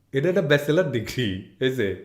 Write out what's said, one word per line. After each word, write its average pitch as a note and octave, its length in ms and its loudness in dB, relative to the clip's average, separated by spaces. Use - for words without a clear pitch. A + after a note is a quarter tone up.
এটা C#3 160 0
একটা F#3 140 2
ব্যাচেলর D3 400 2
ডিগ্রি। A2+ 800 -4
এই B2+ 100 0
যে G#2 340 -2